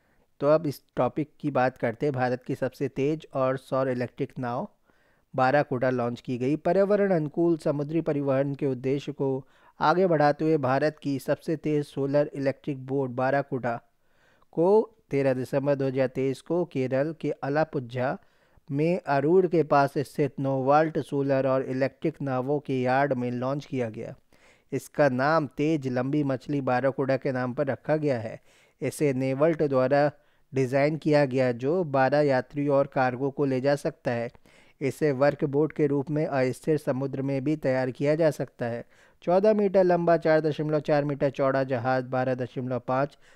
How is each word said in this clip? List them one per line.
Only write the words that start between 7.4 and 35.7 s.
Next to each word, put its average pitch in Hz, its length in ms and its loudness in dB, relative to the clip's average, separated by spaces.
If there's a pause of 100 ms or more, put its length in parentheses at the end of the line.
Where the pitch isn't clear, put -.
समुद्री 151 420 -2
परिवहन 143 540 0
के 139 120 -4
उद्देश्य 135 460 -2
को 135 340 -4 (340)
आगे 165 260 4
बढ़ाते 147 380 2
हुए 160 120 4
भारत 139 420 0
की 139 200 -4
सबसे 170 380 -4
तेज 147 280 -2
सोलर 143 500 -2
इलेक्ट्रिक 135 520 -6
बोट 135 240 -4
बाराकुडा 127 680 -2 (720)
को 202 380 2 (200)
तेरह 135 240 0
दिसंबर 139 400 -2
दो 135 120 -2
हज़ार 131 200 0
तेईस 131 340 -4
को 175 240 -2
केरल 135 560 -2
के 147 100 -4
अलापुझा 143 880 -4 (520)
में 160 360 0
अरूर 151 400 4
के 165 160 2
पास 151 360 2
स्थित 143 420 -4
नौ 135 220 -2
वाल्ट 156 360 4
सोलर 139 480 0
और 131 160 2
इलेक्ट्रिक 131 600 -4
नावों 135 380 -2
के 131 220 -4
यार्ड 131 300 2
में 123 180 -2
लॉन्च 127 340 -4
किया 120 260 -6
गया। 113 240 -12 (580)
इसका 143 360 0
नाम 139 380 2
तेज 147 420 -2
लंबी 131 360 0
मछली 139 360 -4
बाराकुडा 131 560 0
के 135 160 -4
नाम 127 220 -4
पर 147 120 -2
रखा 139 300 -2
गया 147 220 0
है। 110 220 -10 (420)
इसे 143 300 0
नेवल्ट 135 500 2
द्वारा 143 500 2 (420)
डिज़ाइन 135 420 0
किया 147 280 2
गया, 127 280 2
जो 139 320 -2
बारह 135 360 2
यात्री 143 480 0
और 139 180 4
कार्गो 131 440 -2
को 147 140 -2
ले 131 160 0
जा 139 160 2
सकता - 340 -6
है। 120 200 -4 (500)
इसे 143 320 0
वर्क 143 320 2
बोट 147 280 0